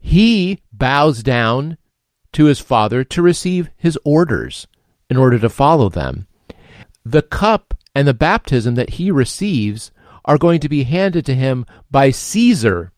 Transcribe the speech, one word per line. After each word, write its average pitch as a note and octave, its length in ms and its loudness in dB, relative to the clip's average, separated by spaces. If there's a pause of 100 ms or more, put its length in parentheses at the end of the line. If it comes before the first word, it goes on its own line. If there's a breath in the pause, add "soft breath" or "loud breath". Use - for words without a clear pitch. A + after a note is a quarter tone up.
He G3 600 2 (100)
bows C3 500 0
down B2+ 540 -2 (560)
to D3+ 140 4
his C#3+ 120 2
Father A2+ 460 -2
to - 180 -4
receive F3 540 0
his E3 260 -2
orders D3 640 0 (440)
in B2+ 60 0
order B2+ 220 4
to A2 120 0
follow C#3 380 2
them. D2+ 380 -6 (800 loud breath)
The C#3 180 0
cup - 520 -2 (200)
and C#3 140 2
the C3 60 2
baptism B2+ 600 0
that B2 140 -4
he F3+ 200 -4
receives B2 800 -4 (340 soft breath)
are D3 140 2
going E3+ 220 2
to C#3+ 80 -6
be C#3 160 -2
handed E3+ 420 -2
to C3+ 80 -2
him C3 320 -2 (240 soft breath)
by C#3 200 4
Caesar A#2 880 0